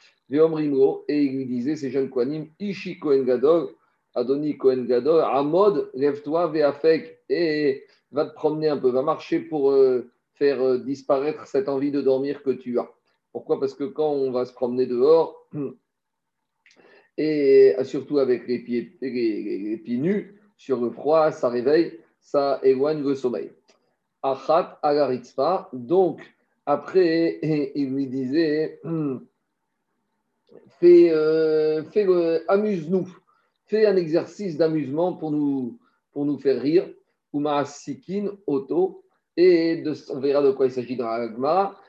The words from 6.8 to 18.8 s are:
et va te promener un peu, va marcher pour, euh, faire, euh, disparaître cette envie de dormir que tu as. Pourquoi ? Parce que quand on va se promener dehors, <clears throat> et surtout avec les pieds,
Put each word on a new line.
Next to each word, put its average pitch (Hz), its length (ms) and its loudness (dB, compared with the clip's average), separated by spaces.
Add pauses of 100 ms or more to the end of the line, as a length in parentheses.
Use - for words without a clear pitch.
et 151 560 -2 (260)
va 143 140 -2
te - 100 -10
promener 156 340 -2
un 143 100 0
peu, 131 100 0
va 127 140 0
marcher 165 380 -2
pour, 139 320 -2
euh, 131 380 4 (220)
faire, 139 300 0
euh, 131 160 2
disparaître 139 680 -4
cette 135 220 -2
envie 139 220 -2
de 143 100 -2
dormir 135 420 -2
que 135 80 -2
tu 123 280 -4
as. - 120 -6 (420)
Pourquoi ? 123 280 -4
Parce 135 140 -4
que 143 100 -8
quand 147 260 -2
on 135 200 -2
va 123 160 -2
se - 80 -20
promener 123 320 -2
dehors, 139 680 2
<clears throat> 151 60 -10 (1600)
et 143 580 6 (100)
surtout 143 340 -4
avec 123 300 0
les 120 120 -2
pieds, - 400 -6